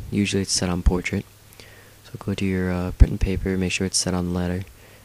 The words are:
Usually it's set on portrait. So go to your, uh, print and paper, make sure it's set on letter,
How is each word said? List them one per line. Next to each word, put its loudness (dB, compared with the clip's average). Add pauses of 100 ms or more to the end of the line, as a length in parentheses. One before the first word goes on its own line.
(120)
Usually 0
it's -4
set 0
on 0
portrait. 2 (800)
So -20 (120)
go -2
to -4
your, 0
uh, -2
print 8
and -2
paper, 0
make 0
sure -2
it's 0
set 0
on 0
letter, 0 (420)